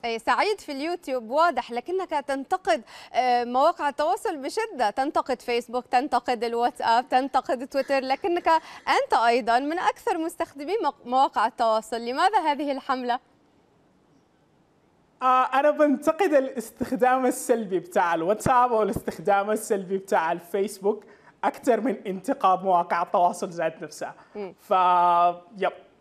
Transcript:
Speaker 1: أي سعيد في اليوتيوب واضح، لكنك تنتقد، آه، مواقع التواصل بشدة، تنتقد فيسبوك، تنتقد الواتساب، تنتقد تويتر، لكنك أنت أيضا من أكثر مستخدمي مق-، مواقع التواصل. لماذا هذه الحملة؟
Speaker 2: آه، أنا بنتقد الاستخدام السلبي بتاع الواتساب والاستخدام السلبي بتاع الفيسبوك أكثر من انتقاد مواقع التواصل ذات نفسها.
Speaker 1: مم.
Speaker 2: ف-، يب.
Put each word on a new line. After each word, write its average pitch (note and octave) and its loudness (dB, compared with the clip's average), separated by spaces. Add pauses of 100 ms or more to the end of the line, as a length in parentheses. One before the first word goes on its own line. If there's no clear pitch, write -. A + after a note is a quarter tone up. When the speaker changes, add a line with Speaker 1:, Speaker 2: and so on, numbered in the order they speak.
Speaker 1:
أي A3+ -4
سعيد D4 0
في - -12
اليوتيوب C4+ -6
واضح، C#4+ 2
لكنك F4 -6
تنتقد، C#4+ -2 (320)
آه، A#3+ 2
مواقع C#4+ 2
التواصل E4+ -2
بشدة، D4 -2
تنتقد C#4 -2
فيسبوك، A#3+ -4
تنتقد B3+ -2
الواتساب، A#3 0
تنتقد C4 -2
تويتر، C4+ -2
لكنك C#4 -2 (400)
أنت G#4 0 (120)
أيضا A#3 2
من D4+ -4
أكثر G#4+ -2
مستخدمي D#4+ -6 (100)
مق-، C#4+ -4
مواقع B3 2
التواصل. A3+ -2
لماذا E4 0
هذه D4 -2
الحملة؟ B3+ -2 (2000)
Speaker 2:
آه، B3+ 4
أنا C#4 2
بنتقد D4 2
الاستخدام B3+ 0
السلبي A#3 0
بتاع E3+ 0
الواتساب A#3+ 2
والاستخدام G3+ 0
السلبي G3 -4
بتاع F3+ 0
الفيسبوك G3 -4 (400)
أكثر G#3+ 0
من F#3+ -2 (120)
انتقاد F#3+ -2
مواقع F3 0
التواصل F#3 0
ذات D#3+ -6
نفسها. D3+ -12 (200)
Speaker 1:
مم. G3+ -12
Speaker 2:
ف-، F3 2
يب. - -4 (120)